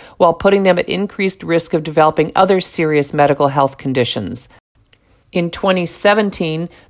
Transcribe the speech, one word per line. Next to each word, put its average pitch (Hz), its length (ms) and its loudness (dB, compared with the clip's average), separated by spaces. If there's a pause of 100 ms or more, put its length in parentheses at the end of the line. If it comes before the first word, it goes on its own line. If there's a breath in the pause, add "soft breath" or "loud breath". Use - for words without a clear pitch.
(200 loud breath)
while 170 140 4
putting 196 300 2
them 185 160 2
at - 100 -4
increased 190 540 -4
risk 165 320 -2
of 160 80 0
developing 156 540 2
other 190 240 4
serious 151 520 -2
medical 147 360 2
health 139 300 0
conditions. 123 680 -4 (840 soft breath)
In 170 180 -2
twenty 185 360 -2
seventeen, 190 800 0 (220 soft breath)